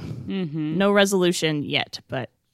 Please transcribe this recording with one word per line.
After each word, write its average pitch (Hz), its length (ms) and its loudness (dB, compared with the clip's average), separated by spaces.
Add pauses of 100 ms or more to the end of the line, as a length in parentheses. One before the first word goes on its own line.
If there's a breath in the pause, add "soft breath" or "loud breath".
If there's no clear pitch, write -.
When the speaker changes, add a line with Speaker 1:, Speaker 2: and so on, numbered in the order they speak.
(280 loud breath)
Speaker 1:
Mm-hmm. 160 500 -4
Speaker 2:
No 202 140 4
resolution 180 720 2
yet, - 460 -4
but 127 220 -8 (240)